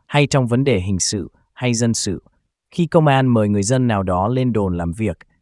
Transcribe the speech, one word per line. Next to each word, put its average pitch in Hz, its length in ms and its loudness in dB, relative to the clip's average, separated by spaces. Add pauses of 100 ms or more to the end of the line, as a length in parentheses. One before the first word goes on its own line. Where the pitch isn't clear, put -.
hay 147 200 2
trong 127 200 0
vấn 120 180 0
đề 117 160 2
hình 95 180 -2
sự - 320 -6 (220)
hay 123 220 -2
dân 117 200 0
sự. - 280 -6 (480)
Khi 175 160 -2
công 156 200 4
an 135 200 4
mời 110 220 2
người 104 140 0
dân 127 240 0
nào 104 160 0
đó 92 260 0
lên 127 240 -2
đồn 98 240 -2
làm 87 160 -4
việc, 107 260 -4 (240)